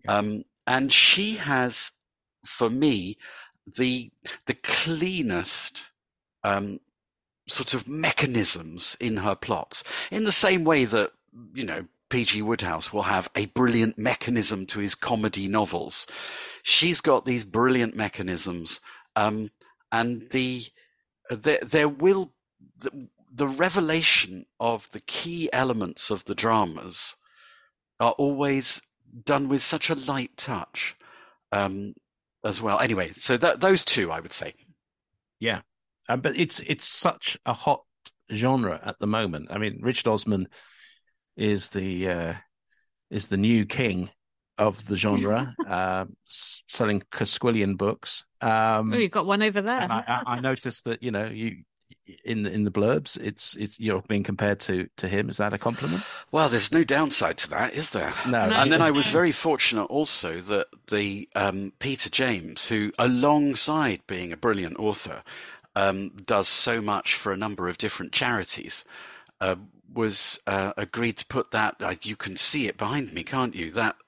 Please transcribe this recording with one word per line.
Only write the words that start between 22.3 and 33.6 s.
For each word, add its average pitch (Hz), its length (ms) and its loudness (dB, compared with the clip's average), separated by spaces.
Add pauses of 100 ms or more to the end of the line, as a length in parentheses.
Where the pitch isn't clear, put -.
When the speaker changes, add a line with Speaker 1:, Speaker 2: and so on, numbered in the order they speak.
Speaker 2:
the, 135 300 -8 (280)
the 139 140 2
revelation 160 960 2 (160)
of 113 320 0
the 104 80 -10
key 170 520 -4
elements 113 580 0
of 98 160 -2
the 101 80 -4
dramas 92 840 0 (840)
are 117 140 4
always 139 720 0 (420)
done 139 240 2
with 135 140 2
such - 280 -2
a 165 40 2
light 135 420 -4
touch, - 600 -6 (540)
um, 101 440 -2 (500)
as 107 160 -4
well. 107 200 2
Anyway, 98 340 0
so - 220 0
that, 156 240 2